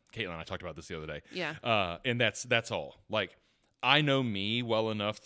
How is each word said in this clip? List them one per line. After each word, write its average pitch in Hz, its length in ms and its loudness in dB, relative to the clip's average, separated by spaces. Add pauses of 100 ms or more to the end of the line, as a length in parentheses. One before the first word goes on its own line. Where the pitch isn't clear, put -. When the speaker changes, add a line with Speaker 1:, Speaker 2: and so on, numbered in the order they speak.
(140)
Speaker 1:
Caitlin 101 180 -4
and 82 80 -8
I - 20 -10
talked 90 200 -8
about 82 140 -10
this 80 120 -14
the 87 80 -8
other 78 100 -8
day. 76 160 -8 (100)
Speaker 2:
Yeah. 160 300 -6
Speaker 1:
Uh, 98 420 0
and 120 160 0
that's, 110 240 2
that's 120 260 0
all. 78 260 -4 (140)
Like, 101 260 -2 (460)
I 135 180 6
know 139 220 4
me 110 400 0
well 110 280 2
enough 107 360 -2